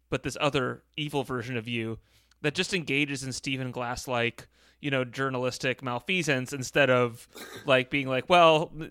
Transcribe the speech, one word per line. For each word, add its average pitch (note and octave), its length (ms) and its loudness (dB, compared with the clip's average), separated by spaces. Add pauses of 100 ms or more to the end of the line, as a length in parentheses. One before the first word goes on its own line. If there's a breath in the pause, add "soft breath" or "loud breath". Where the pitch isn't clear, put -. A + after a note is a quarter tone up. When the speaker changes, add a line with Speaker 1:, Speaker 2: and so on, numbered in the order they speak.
Speaker 1:
but C3 140 -4
this C3+ 180 -6
other B2+ 420 0 (140)
evil D3 280 -2
version B2 320 -6
of A2+ 120 -6
you A2+ 300 -4 (440 soft breath)
that D3 120 0
just F#3 200 -2
engages C#3 500 -2
in C3 80 -6
Stephen C3 380 -6
Glass-like, A#2+ 760 -4 (340 soft breath)
you C#3+ 100 -6
know, C3 140 0
journalistic B2+ 800 -4
malfeasance C3+ 680 -2
instead C3+ 380 2
of, B2 380 2 (180)
Speaker 2:
<laughs> - 200 -14
Speaker 1:
like, B2+ 240 4
being C3+ 180 -2
like, B2+ 200 -2
"Well, E3 440 6 (180)